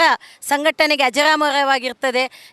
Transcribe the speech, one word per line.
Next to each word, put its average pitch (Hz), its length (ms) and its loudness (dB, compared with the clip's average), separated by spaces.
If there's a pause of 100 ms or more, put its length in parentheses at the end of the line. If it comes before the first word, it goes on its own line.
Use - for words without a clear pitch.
(420)
ಸಂಘಟನೆಗೆ 302 640 0
ಅಜರಾಮರವಾಗಿರ್ತದೆ. 269 1200 0 (300)